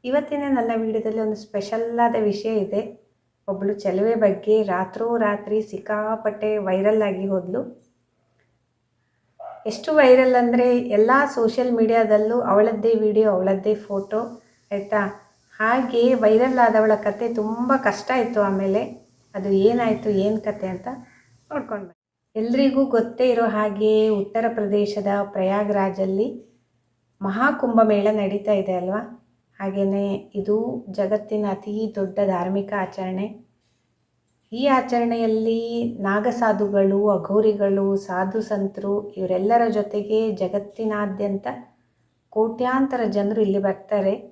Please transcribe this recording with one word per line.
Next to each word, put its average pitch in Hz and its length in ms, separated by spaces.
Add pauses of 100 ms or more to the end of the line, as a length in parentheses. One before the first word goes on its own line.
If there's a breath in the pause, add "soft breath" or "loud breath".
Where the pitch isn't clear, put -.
ಇವತ್ತಿನ 285 420
ನನ್ನ 240 280
ವಿಡಿಯೋದಲ್ಲಿ 220 440
ಒಂದು 214 160
ಸ್ಪೆಷಲ್ 226 640
ಆದ 233 220
ವಿಷಯ 208 380
ಇದೆ. - 500 (380)
ಒಬ್ಳು 196 260
ಚೆಲುವೆ 202 420
ಬಗ್ಗೆ 214 480
ರಾತ್ರೋರಾತ್ರಿ 208 1000
ಸಿಕ್ಕಾಪಟ್ಟೆ 214 960
ವೈರಲ್ 196 440
ಆಗಿ 196 260
ಹೋದ್ಲು. 196 640 (1800)
ಎಷ್ಟು 269 280
ವೈರಲ್ 262 400
ಅಂದ್ರೆ 247 420
ಎಲ್ಲ 226 340 (240)
ಸೋಷಿಯಲ್ 240 360
ಮೀಡಿಯಾದಲ್ಲೂ 226 680
ಅವಳದ್ದೇ 214 520
ವಿಡಿಯೋ, 214 380
ಅವಳದ್ದೇ 196 440
ಫೋಟೋ, 208 680 (300 soft breath)
ಆಯ್ತಾ? 202 600 (280)
ಹಾಗೆ 233 540
ವೈರಲ್ 233 460
ಆದವಳ 220 320 (120)
ಕತೆ 233 300
ತುಂಬ 233 400 (100)
ಕಷ್ಟ 202 280
ಇತ್ತು. 240 300
ಆಮೇಲೆ 196 680 (280)
ಅದು 196 140
ಏನಾಯ್ತು, 214 600
ಏನ್ 208 320
ಕತೆ 202 260
ಅಂತ 185 200 (640 loud breath)
ನೋಡ್ಕೊಂಡು 220 340
ಬನ್ನಿ. 175 80 (420)
ಎಲ್ರಿಗೂ 262 500
ಗೊತ್ತೇ 240 440
ಇರೋ 233 140
ಹಾಗೆ 214 640
ಉತ್ತರ 214 460
ಪ್ರದೇಶದ 202 540 (240)
ಪ್ರಯಾಗ್‌ರಾಜಲ್ಲಿ 196 1300 (640)
ಮಹಾಕುಂಭಮೇಳ 220 880
ನಡೀತಾ 202 400
ಇದೆ 185 220
ಅಲ್ವಾ? 185 560 (300)
ಹಾಗೇನೆ 196 560 (200)
ಇದು 220 540
ಜಗತ್ತಿನ 208 600
ಅತಿ 208 460
ದೊಡ್ಡ 190 300
ಧಾರ್ಮಿಕ 190 520
ಆಚರಣೆ. 185 680 (1080)
ಈ 247 120
ಆಚರಣೆಯಲ್ಲಿ 233 1160 (160)
ನಾಗಸಾಧುಗಳು, 202 1120
ಅಘೋರಿಗಳು, 196 840
ಸಾಧು 196 460
ಸಂತರು 202 680
ಇವರೆಲ್ಲರ 196 600
ಜೊತೆಗೆ 208 640
ಜಗತ್ತಿನಾದ್ಯಂತ 202 1160 (840)
ಕೋಟ್ಯಾಂತರ 247 800
ಜನರು 202 320
ಇಲ್ಲಿ 196 180
ಬರ್ತಾರೆ. 196 540 (180)